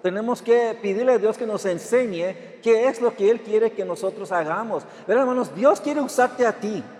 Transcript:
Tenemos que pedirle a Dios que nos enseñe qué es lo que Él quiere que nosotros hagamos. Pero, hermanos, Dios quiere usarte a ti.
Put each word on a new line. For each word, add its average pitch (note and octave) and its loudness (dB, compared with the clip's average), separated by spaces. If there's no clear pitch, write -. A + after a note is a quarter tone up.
Tenemos G#3+ -2
que A#3 2
pedirle G#3+ 2
a A3+ 4
Dios G#3+ 0
que A#3+ -6
nos G#3 -6
enseñe F#3 -2
qué A3+ 4
es B3+ -2
lo A#3 2
que G3+ 4
Él A#3 2
quiere A3 0
que G3 -6
nosotros F#3+ -6
hagamos. F3 -2
Pero, A3+ 4
hermanos, B3 0
Dios C4+ 4
quiere D4 -2
usarte B3 2
a G#3+ 4
ti. G3+ -6